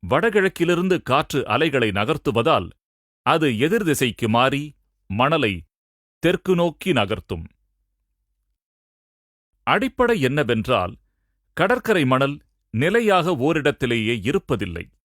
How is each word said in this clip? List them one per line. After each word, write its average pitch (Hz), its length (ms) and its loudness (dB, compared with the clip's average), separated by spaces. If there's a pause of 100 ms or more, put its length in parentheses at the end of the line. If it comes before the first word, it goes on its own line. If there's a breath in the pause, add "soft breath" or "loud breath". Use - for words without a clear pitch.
வடகிழக்கிலிருந்து 180 920 0
காற்று 135 440 -2
அலைகளை 131 420 0
நகர்த்துவதால், 113 800 0 (520)
அது 143 360 0
எதிர் 185 260 0
திசைக்கு 127 440 -2
மாறி 135 480 0 (300)
மணலை 117 580 0 (540)
தெற்கு 185 360 0
நோக்கி 175 380 -2
நகர்த்தும். 98 520 -2 (2250)
அடிப்படை 233 580 0
என்னவென்றால், 120 760 0 (560)
கடற்கரை 196 540 0
மணல் 135 300 0 (340)
நிலையாக 185 600 2
ஓரிடத்திலேயே 131 920 0
இருப்பதில்லை. 98 640 -4 (200)